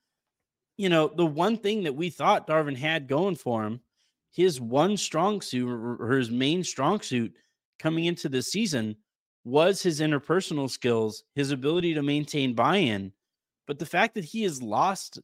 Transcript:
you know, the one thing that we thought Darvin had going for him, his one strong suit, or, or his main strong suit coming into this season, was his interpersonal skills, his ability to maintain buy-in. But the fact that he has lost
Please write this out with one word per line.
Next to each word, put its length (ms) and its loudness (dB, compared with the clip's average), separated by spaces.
you 140 0
know, 180 6
the 180 0
one 320 2
thing 260 -2
that 120 -2
we 140 -4
thought 380 0
Darvin 280 0
had 320 -2
going 280 0
for 280 -2
him, 160 -6
his 280 2
one 380 2
strong 440 -2
suit, 280 -4
or, 260 -6
or 220 0
his 120 0
main 340 0
strong 360 0
suit 340 -4
coming 260 0
into 220 -2
this 240 -2
season, 460 -2
was 360 4
his 200 0
interpersonal 680 0
skills, 540 0
his 180 -2
ability 420 0
to 100 -2
maintain 500 0
buy-in. 600 2
But 140 -8
the 60 -6
fact 300 0
that 100 -6
he 180 -6
has 180 -2
lost 640 -2